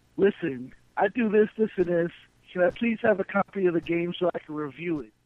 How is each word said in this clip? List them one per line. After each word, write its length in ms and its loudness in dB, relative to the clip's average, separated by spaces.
"Listen, 560 -2
I 120 2
do 200 0
this, 200 4
this, 180 2
and 100 2
this. 260 0
Can 100 0
I 80 6
please 320 -2
have 160 4
a 60 -2
copy 420 -2
of 80 2
the 60 2
game 360 -2
so 160 0
I 60 -8
can 160 -12
review 460 -6
it?" 120 -16